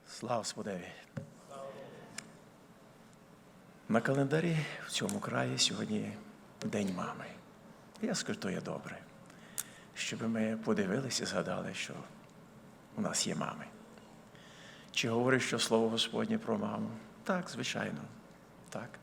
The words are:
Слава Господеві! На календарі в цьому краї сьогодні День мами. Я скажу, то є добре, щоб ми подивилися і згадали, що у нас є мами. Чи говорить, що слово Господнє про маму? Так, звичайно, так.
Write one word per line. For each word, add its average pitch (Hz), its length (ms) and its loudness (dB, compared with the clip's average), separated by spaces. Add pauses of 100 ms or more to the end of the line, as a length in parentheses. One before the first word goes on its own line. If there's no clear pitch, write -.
(180)
Слава 120 200 0
Господеві! 101 500 -4 (3000)
На 110 120 8
календарі 147 560 4 (300)
в - 40 -8
цьому - 300 2
краї 127 380 2
сьогодні 107 540 2 (500)
День 104 320 2
мами. 87 300 -4 (800)
Я - 120 2
скажу, - 260 0
то 98 100 0
є 85 100 0
добре, - 380 -6 (960)
щоб 113 340 -2
ми 113 360 2
подивилися 110 580 2
і 98 40 -2
згадали, 92 480 0
що - 200 -4 (1000)
у 110 40 -2
нас 82 260 2
є 87 80 0
мами. 76 300 -2 (1300)
Чи - 180 2
говорить, 123 320 6
що - 160 2
слово 113 300 6
Господнє 110 500 2
про 107 200 2
маму? 107 320 0 (340)
Так, 180 240 2
звичайно, - 520 -2 (680)
так. 113 180 -6 (140)